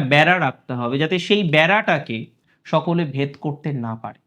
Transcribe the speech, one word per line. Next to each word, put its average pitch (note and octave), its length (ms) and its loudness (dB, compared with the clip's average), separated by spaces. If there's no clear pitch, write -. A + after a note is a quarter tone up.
বেড়া D#3+ 340 6
রাখতে - 360 -6
হবে, A#2+ 220 -2
যাতে D#3+ 140 0
সেই G#3 160 2
বেড়াটাকে E3 640 2
সকলে E3+ 360 0
ভেদ C#3 180 -2
করতে D3 240 -8
না A2+ 80 -6
পারে G#2+ 240 -14